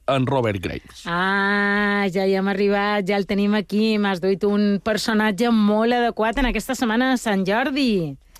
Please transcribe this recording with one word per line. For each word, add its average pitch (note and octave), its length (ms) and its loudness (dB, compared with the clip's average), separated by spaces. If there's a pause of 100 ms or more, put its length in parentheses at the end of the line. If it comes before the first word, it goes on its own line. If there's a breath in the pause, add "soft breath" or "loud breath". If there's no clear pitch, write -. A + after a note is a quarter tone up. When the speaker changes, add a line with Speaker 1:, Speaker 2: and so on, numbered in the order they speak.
Speaker 1:
en C3 180 0
Robert A#2 360 -2
Graves. - 440 -10
Speaker 2:
Ah, G3+ 1080 0
ja F#3+ 140 -2
hi G3 80 2
hem F#3+ 140 0
arribat, G3+ 600 0
ja G3+ 100 0
el G3+ 100 -2
tenim G3+ 260 0
aquí. G#3+ 460 0
M'has G3 200 0
duit F#3+ 240 0
un G3+ 400 2
personatge G#3+ 680 0
molt A3 420 2
adequat A#3 460 0
en C4 80 0
aquesta A3 280 -4
setmana B3 360 0
de B3+ 60 2
Sant G3 300 -2
Jordi. A3 680 0 (220 loud breath)